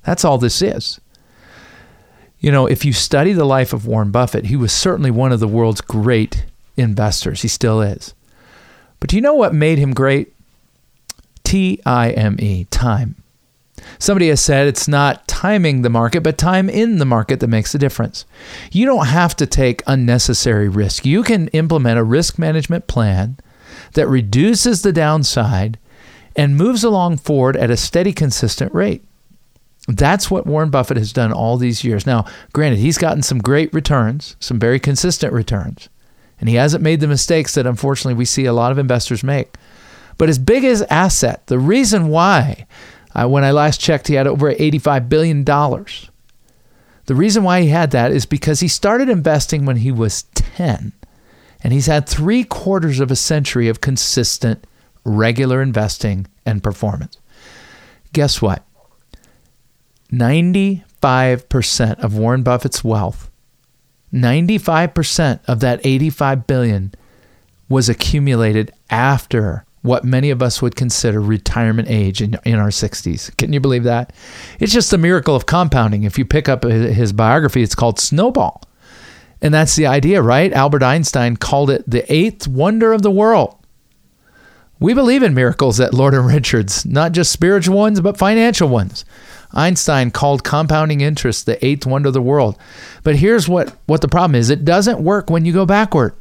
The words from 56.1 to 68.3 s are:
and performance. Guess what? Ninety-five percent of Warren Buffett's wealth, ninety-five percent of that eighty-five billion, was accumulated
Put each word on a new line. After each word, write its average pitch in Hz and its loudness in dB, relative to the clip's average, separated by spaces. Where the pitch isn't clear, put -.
and 107 -4
performance. 110 -6
Guess 143 0
what? 101 -2
Ninety-five 139 0
percent 120 -2
of 107 -2
Warren 117 0
Buffett's 123 -2
wealth, 107 -4
ninety-five 165 0
percent 156 0
of 120 -2
that 123 0
eighty-five 135 0
billion, 107 -2
was 131 2
accumulated 117 0